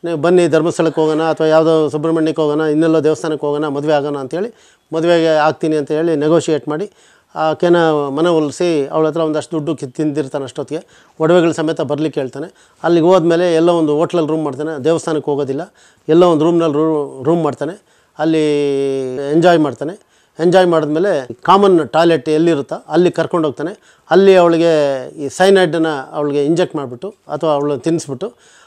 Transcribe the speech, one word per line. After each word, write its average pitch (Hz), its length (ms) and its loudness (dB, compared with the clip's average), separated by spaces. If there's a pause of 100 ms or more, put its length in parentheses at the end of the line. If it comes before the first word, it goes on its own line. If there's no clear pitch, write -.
"ನೀವು 170 140 -4
ಬನ್ನಿ 175 300 4
ಧರ್ಮಸ್ಥಳಕ್ಕೆ 160 540 0
ಹೋಗೋಣ 156 220 0
ಅಥವಾ 160 240 0
ಯಾವುದೋ 156 420 4
ಸುಬ್ರಹ್ಮಣ್ಯಕ್ಕೆ 160 520 -2
ಹೋಗೋಣ, 151 200 0
ಇನ್ನೆಲ್ಲೋ 156 420 0
ದೇವಸ್ಥಾನಕ್ಕೆ 151 420 -2
ಹೋಗೋಣ, 147 220 -4
ಮದುವೆ 143 260 -2
ಆಗೋಣ" 147 240 -2
ಅಂತೇಳಿ, 165 380 -8 (380)
ಮದುವೆಗೆ 165 340 2
ಆಗ್ತೀನಿ 156 500 0
ಅಂತ 147 140 -4
ಹೇಳಿ 160 240 0
ನೆಗೋಷಿಯೇಟ್ 151 520 0
ಮಾಡಿ 156 240 -6 (440)
ಆಕೆನ 160 560 2
ಮನ 147 360 -2
ಒಲಿಸಿ 160 600 0
ಅವಳ 160 200 -2
ಹತ್ರ 156 120 -4
ಒಂದಷ್ಟು 156 320 -4
ದುಡ್ಡು 156 240 -4
ಕಿ-, 135 120 -12
ತಿಂದಿರ್ತಾನೆ. 143 560 -4
ಅಷ್ಟೊತ್ತಿಗೆ - 760 -12
ಒಡವೆಗಳ 165 320 4
ಸಮೇತ 160 300 -4
ಬರ್ಲಿಕ್ಕೆ 147 380 -4
ಹೇಳ್ತಾನೆ. 139 520 -12 (120)
ಅಲ್ಲಿಗೆ 165 240 2
ಹೋದ್ಮೇಲೆ 170 480 2
ಎಲ್ಲೋ 170 180 2
ಒಂದು 156 220 0
ಹೋಟ್ಲಲ್ಲಿ 151 340 -2
ರೂಮ್ 160 160 -4
ಮಾಡ್ತಾನೆ, 147 380 -8
ದೇವಸ್ಥಾನಕ್ಕೆ 160 480 -2
ಹೋಗೋದಿಲ್ಲ, 139 420 -6 (360)
ಎಲ್ಲೋ 175 220 6
ಒಂದು 156 140 2
ರೂಮ್ನಲ್ಲಿ 165 300 2
ರೂ-, 147 480 -2
ರೂಮ್ 165 200 0
ಮಾಡ್ತಾನೆ, 147 380 -6 (380)
ಅಲ್ಲಿ 151 460 0 (680)
ಎಂಜಾಯ್ 170 280 4
ಮಾಡ್ತಾನೆ. 147 400 -4 (400)
ಎಂಜಾಯ್ 180 280 4
ಮಾಡಿದ್ಮೇಲೆ 156 600 0 (140)
ಕಾಮನ್ 180 480 4
ಟಾಯ್ಲೆಟ್ 160 400 2
ಎಲ್ಲಿರುತ್ತೋ 160 580 -2
ಅಲ್ಲಿ 165 240 2
ಕರ್ಕೊಂಡು 160 360 -2
ಹೋಗ್ತಾನೆ. 151 640 -10
ಅಲ್ಲಿ 190 260 6
ಅವಳಿಗೆ 160 760 2
ಈ 151 200 -10
ಸೈನೈಡನ್ನ 180 580 2 (240)
ಅವಳಿಗೆ 147 340 -2
ಇಂಜೆಕ್ಟ್ 170 300 -2
ಮಾಡಿಬಿಟ್ಟು 139 400 -10 (120)
ಅಥವಾ 151 240 -4
ಅವಳನ್ನ 143 280 -2
ತಿನ್ನಿಸ್ಬಿಟ್ಟು 160 540 -6 (340)